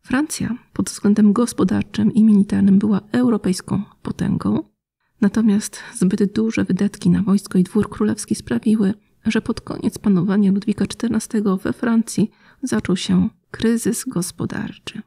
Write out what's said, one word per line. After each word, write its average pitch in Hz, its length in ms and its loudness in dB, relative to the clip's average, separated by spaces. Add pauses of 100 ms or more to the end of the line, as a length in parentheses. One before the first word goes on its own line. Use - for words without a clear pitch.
Francja - 540 -4 (180)
pod - 160 -4
względem 208 440 4
gospodarczym 208 800 0
i 220 100 4
militarnym 202 560 4
była 208 220 2 (100)
europejską 214 720 0 (180)
potęgą, - 640 -2 (580)
natomiast 208 580 0 (160)
zbyt 202 380 0
duże 220 300 0
wydatki 190 460 0
na 180 140 2
wojsko 196 340 0
i 180 60 4
dwór 202 260 0
królewski 214 460 -4
sprawiły, 220 580 0 (320)
że 220 160 0
pod - 200 -6
koniec - 360 -6
panowania 196 540 2
Ludwika 196 360 -2
czternastego 214 720 -2
we 247 160 -4
Francji 226 580 -2 (320)
zaczął 214 340 -2
się 185 320 0 (220)
kryzys 233 540 -2
gospodarczy. - 1000 -8